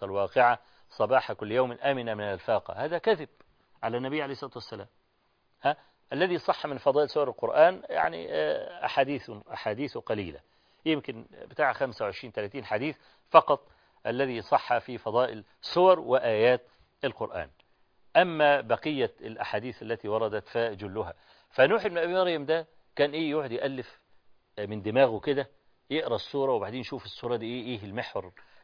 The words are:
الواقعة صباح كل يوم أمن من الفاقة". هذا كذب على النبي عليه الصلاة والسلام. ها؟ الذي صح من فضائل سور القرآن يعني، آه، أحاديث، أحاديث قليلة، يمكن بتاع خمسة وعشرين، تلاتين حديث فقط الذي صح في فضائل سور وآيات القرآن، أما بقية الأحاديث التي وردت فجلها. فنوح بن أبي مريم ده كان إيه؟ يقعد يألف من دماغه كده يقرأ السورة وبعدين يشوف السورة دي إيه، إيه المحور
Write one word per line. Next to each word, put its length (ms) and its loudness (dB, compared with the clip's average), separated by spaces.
الواقعة 560 2
صباح 440 0
كل 200 -8
يوم 200 2
أمن 440 -4
من 80 -6
الفاقة". 500 -2
هذا 240 -4
كذب 300 0
على 140 -2
النبي 260 -4
عليه 100 -6
الصلاة 220 -12
والسلام. 320 -14
ها؟ 140 2
الذي 260 2
صح 280 -2
من 120 -6
فضائل 320 2
سور 180 0
القرآن 600 4
يعني، 420 -2
آه، 560 -4
أحاديث، 440 0
أحاديث 460 -6
قليلة، 420 -6
يمكن 460 -4
بتاع 400 -2
خمسة 320 -4
وعشرين، 280 -8
تلاتين 320 -6
حديث 320 -4
فقط 380 8
الذي 340 -2
صح 380 0
في 200 -8
فضائل 460 -2
سور 400 4
وآيات 640 4
القرآن، 460 -6
أما 440 4
بقية 600 -2
الأحاديث 640 -8
التي 260 -8
وردت 400 -2
فجلها. 680 -4
فنوح 360 4
بن 120 -4
أبي 140 0
مريم 320 0
ده 220 0
كان 140 2
إيه؟ 200 -2
يقعد 220 -2
يألف 480 -6
من 240 -6
دماغه 380 4
كده 280 -2
يقرأ 240 -2
السورة 380 -2
وبعدين 280 -2
يشوف 240 -10
السورة 320 -6
دي 100 -6
إيه، 200 -8
إيه 180 -8
المحور 480 -8